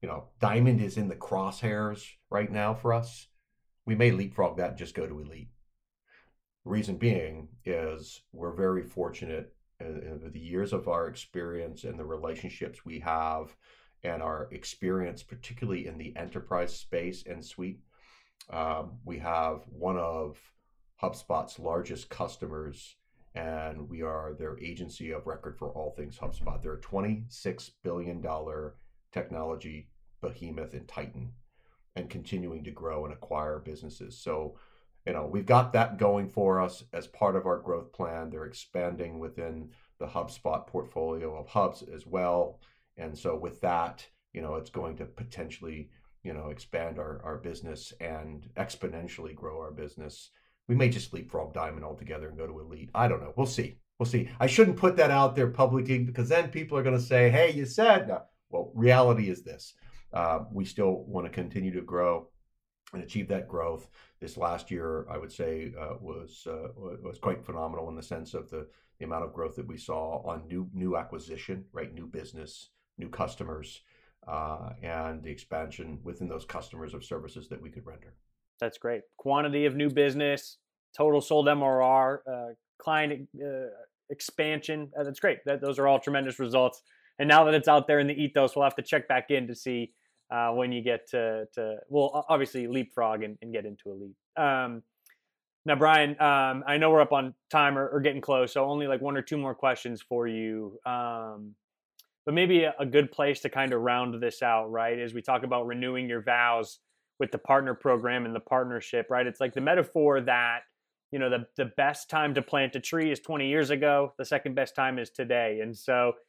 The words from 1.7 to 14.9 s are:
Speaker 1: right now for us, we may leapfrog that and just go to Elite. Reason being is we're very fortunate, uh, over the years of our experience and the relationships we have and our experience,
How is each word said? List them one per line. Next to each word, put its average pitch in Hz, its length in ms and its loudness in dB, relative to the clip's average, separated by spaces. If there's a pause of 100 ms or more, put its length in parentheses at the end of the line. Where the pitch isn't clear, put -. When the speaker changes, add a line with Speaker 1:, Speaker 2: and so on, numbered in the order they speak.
Speaker 1:
right 104 200 0
now 104 220 0
for 117 200 0
us, 117 340 -4 (580)
we 110 100 0
may 117 160 6
leapfrog 95 460 0
that 87 140 -2
and - 80 -12
just 85 160 -10
go 80 120 -4
to 76 140 -10
Elite. 78 300 -16 (1120)
Reason 98 320 -2
being 78 520 0 (160)
is 80 580 -6 (100)
we're 85 220 -10
very 92 300 0
fortunate, 82 680 -8 (280)
uh, 80 340 -10
over 80 160 -14
the 78 80 -14
years 87 340 -4
of 98 140 -4
our 85 220 0
experience 85 760 -10
and 80 160 -10
the 80 60 -10
relationships 80 800 -8
we 82 160 -10
have 80 540 -2 (500)
and 82 180 -4
our 78 300 -4
experience, 92 720 -4